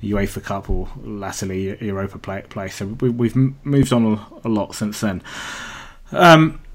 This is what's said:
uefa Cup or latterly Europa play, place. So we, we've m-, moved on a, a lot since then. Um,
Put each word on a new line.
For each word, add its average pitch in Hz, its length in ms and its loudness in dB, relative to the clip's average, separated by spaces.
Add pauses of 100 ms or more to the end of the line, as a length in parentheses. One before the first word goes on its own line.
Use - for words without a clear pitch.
uefa 98 420 -4
Cup 98 260 -6
or 92 200 -2 (120)
latterly 98 800 -6
Europa 98 340 -6
play, 98 320 -8
place. 95 260 -10
So 101 120 -8
we, 117 220 -2
we've 120 280 0
m-, 131 260 2
moved 139 300 2
on 117 120 4 (380)
a, 120 40 -6
a - 20 -2
lot 104 260 -2
since 104 240 -6
then. 98 240 -4 (880)
Um, 160 480 8 (160)